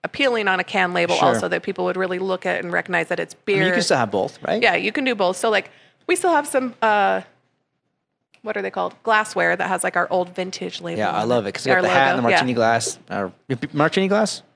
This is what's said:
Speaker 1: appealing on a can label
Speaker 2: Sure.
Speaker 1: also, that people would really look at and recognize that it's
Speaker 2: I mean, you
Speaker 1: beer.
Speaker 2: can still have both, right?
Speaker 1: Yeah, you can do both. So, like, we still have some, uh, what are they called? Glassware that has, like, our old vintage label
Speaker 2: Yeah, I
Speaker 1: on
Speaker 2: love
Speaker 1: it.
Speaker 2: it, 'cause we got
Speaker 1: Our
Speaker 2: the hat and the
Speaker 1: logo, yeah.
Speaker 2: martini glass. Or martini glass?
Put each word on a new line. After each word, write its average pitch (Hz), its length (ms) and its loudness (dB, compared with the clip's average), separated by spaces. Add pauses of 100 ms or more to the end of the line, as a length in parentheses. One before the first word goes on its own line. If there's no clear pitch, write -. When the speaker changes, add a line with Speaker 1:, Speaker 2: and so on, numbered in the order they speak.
Speaker 1:
appealing 233 440 0
on 190 120 0
a 185 40 -2
can 185 300 -2
label 170 220 0
Speaker 2:
Sure. 175 140 2
Speaker 1:
also, 185 180 0
that 175 160 -2
people 185 220 -4
would 180 120 -2
really 185 220 -2
look 190 260 -4
at 175 180 -2
and 175 100 -8
recognize 170 360 -2
that 170 100 -2
it's 165 160 -8
Speaker 2:
I - 20 -20 (140)
mean, 196 80 4
you 190 60 4
Speaker 1:
beer. 185 80 2
Speaker 2:
can 175 100 2
still 160 140 2
have 113 140 2
both, - 300 -2
right? 226 200 -2
Speaker 1:
Yeah, 196 140 4
you 185 160 0
can 277 120 -2
do 262 120 2
both. 185 220 0
So, 226 120 0
like, 202 200 0 (380)
we 359 80 4
still 359 160 2
have 294 160 2
some, 254 340 -2
uh, 196 400 2 (1200)
what 220 160 -6
are 196 60 -4
they 190 80 -6
called? 185 320 -6
Glassware 208 520 2
that 180 120 -4
has, 185 160 -2
like, 185 120 -4
our 175 140 0
old 180 260 -2
vintage 185 460 -8
label 170 180 -8
Speaker 2:
Yeah, 101 120 0
I 92 100 -2
Speaker 1:
on 113 80 -2
Speaker 2:
love 120 160 2
Speaker 1:
it. 98 40 -4
Speaker 2:
it, - 40 -8
'cause - 120 -8
we 135 40 0
got 127 80 4
Speaker 1:
Our 123 60 2
Speaker 2:
the 110 60 2
hat 135 200 4
and - 100 0
the - 40 -2
Speaker 1:
logo, - 60 2
yeah. 185 80 4
Speaker 2:
martini 127 160 0
glass. 113 460 0 (120)
Or 98 200 -4 (420)
martini 160 340 2
glass? 208 340 0 (140)